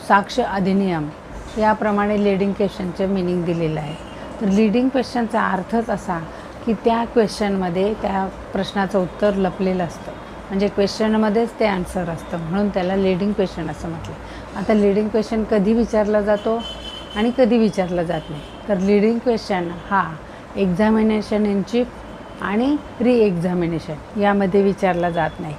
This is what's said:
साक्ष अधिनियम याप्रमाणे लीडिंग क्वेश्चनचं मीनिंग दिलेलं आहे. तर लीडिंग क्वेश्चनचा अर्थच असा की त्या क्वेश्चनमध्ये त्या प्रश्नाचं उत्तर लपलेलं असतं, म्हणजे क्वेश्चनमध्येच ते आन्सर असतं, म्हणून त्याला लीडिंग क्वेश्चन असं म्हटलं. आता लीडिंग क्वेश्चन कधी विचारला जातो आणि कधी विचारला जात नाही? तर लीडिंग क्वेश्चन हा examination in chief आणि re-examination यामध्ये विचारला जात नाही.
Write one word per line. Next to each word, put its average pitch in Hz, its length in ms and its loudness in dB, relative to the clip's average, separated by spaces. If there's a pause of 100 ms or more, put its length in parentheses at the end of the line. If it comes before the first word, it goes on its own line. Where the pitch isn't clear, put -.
साक्ष 202 320 2
अधिनियम 190 720 0 (480)
याप्रमाणे 208 680 2
लीडिंग 196 300 2
क्वेश्चनचं 190 540 -2
मीनिंग 180 360 0
दिलेलं 165 360 0
आहे. 151 160 -8 (460)
तर 220 40 -2
लीडिंग 214 440 4
क्वेश्चनचा 233 520 0
अर्थच 202 480 0
असा 180 300 -4 (460)
की 233 80 2
त्या 226 320 0
क्वेश्चनमध्ये 196 880 0
त्या 190 360 -2 (240)
प्रश्नाचं 190 480 0
उत्तर 202 320 0
लपलेलं 185 500 0
असतं, - 280 -8 (380)
म्हणजे 202 180 2
क्वेश्चनमध्येच 214 840 2 (100)
ते 226 60 2
आन्सर 180 440 -2
असतं, 165 280 -8
म्हणून 185 320 0
त्याला 185 260 0
लीडिंग 190 360 2
क्वेश्चन 180 380 -2
असं 160 200 -8
म्हटलं. 160 260 -10 (440)
आता 208 140 0
लीडिंग 208 340 4
क्वेश्चन 214 360 0
कधी 208 300 2
विचारला 214 480 2
जातो 214 400 0 (540)
आणि 226 220 2
कधी 240 200 6
विचारला 180 460 2
जात 160 260 -2
नाही? 151 120 -8 (280)
तर 202 80 2
लीडिंग 208 420 4
क्वेश्चन 208 480 0 (220)
हा 175 240 0 (440)
examination 214 880 2
in 202 160 2 (100)
chief 240 140 2 (560)
आणि 247 360 2 (240)
re-examination 180 1200 2
यामध्ये 202 420 4
विचारला 180 480 2
जात 165 200 0 (100)
नाही. 160 200 -6